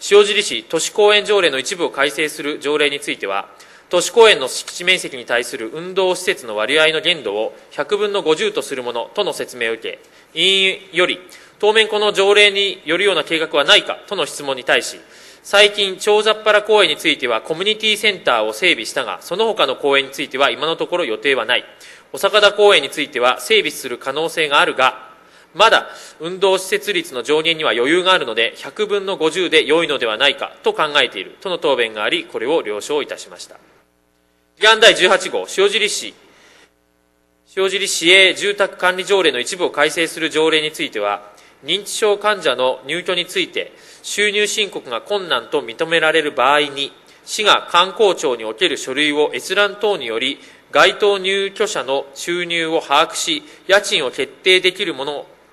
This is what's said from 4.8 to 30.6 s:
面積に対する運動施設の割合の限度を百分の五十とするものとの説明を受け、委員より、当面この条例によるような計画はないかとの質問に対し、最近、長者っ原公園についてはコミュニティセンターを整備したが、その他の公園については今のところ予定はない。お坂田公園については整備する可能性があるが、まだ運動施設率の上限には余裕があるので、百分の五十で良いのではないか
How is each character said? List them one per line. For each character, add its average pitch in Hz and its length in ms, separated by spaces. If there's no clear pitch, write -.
面 180 160
積 135 160
に 117 100
対 123 180
す 127 140
る 113 160
運 175 200
動 185 200
施 180 80
設 170 240
の 107 100
割 127 240
合 156 120
の 156 80
限 160 240
度 101 100
を 107 200
百 170 260
分 208 140
の 196 100
五 156 140
十 208 160
と 135 100
す - 120
る 127 80
も 120 100
の 117 200
と 208 120
の 156 80
説 127 240
明 117 140
を 113 40
受 110 80
け、 90 160
委 190 380
員 - 80
よ 170 120
り、 127 140
当 214 160
面 220 140
こ 214 100
の 208 140
条 196 200
例 208 180
に 196 360
よ 160 100
る 202 80
よ 196 80
う - 20
な 151 80
計 160 160
画 160 100
は 143 60
な 196 120
い - 80
か - 220
と 202 100
の 160 80
質 - 180
問 135 140
に 123 80
対 131 180
し、 - 160
最 202 300
近、 196 260
長 214 240
者 214 100
っ 214 100
原 208 200
公 208 200
園 170 60
に 151 80
つ - 100
い 156 120
て 127 100
は 113 140
コ 160 120
ミ 165 80
ュ - 20
ニ 214 120
テ 220 120
ィ 208 80
セ 214 160
ン 175 80
タ 123 180
ー 110 60
を 110 100
整 175 180
備 113 140
し - 80
た 131 100
が、 95 160
そ - 160
の 220 100
他 185 200
の 127 100
公 139 220
園 135 80
に 131 40
つ 156 120
い 131 80
て 127 80
は 135 120
今 127 160
の 165 100
と 160 100
こ 175 120
ろ 170 60
予 110 140
定 139 160
は 117 100
な 117 120
い。 - 80
お 135 40
坂 196 220
田 202 140
公 202 200
園 160 60
に 135 80
つ 156 140
い 135 80
て 120 100
は 123 200
整 220 180
備 156 120
す - 160
る 120 120
可 135 160
能 160 160
性 156 180
が 147 120
あ 175 40
る 151 100
が、 131 360
ま 202 140
だ 170 200
運 180 180
動 190 200
施 190 100
設 202 240
率 170 200
の 123 100
上 151 200
限 160 160
に 156 60
は 117 80
余 123 180
裕 175 120
が 185 100
あ 180 60
る 147 60
の 113 100
で、 113 220
百 170 300
分 196 180
の 190 120
五 156 140
十 165 200
で 151 140
良 160 200
い 151 40
の 139 100
で 120 80
は 107 100
な 139 120
い - 80
か - 260